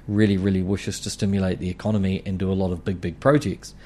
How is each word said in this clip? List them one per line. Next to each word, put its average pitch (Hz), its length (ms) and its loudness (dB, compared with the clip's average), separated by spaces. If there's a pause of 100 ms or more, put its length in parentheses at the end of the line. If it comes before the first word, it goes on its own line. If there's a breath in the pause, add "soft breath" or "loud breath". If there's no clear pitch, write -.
really, 104 300 4
really 95 260 2
wishes 98 380 -4
to 104 80 -6
stimulate 98 500 0
the 90 100 -4
economy 95 560 0
and 95 140 -4
do 95 120 0
a - 20 2
lot 95 180 0
of 85 140 -6
big, 92 160 -4
big 82 180 -6
projects, 139 540 0 (120)